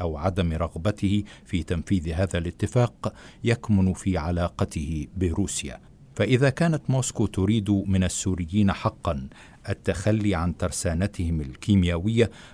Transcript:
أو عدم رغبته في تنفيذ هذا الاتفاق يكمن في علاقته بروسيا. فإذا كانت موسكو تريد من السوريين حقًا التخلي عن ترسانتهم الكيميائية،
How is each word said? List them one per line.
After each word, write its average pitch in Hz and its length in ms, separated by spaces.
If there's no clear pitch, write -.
أو 82 160
عدم 87 360
رغبته 92 720
في 85 180
تنفيذ 85 500
هذا 92 260
الاتفاق 107 760
يكمن 101 480
في 87 260
علاقته 80 880
بروسيا. 90 640
فإذا 127 360
كانت 160 380
موسكو 127 380
تريد 98 440
من 95 340
السوريين 92 680
حقًا - 560
التخلي 101 640
عن 85 220
ترسانتهم 85 840
الكيميائية، 92 880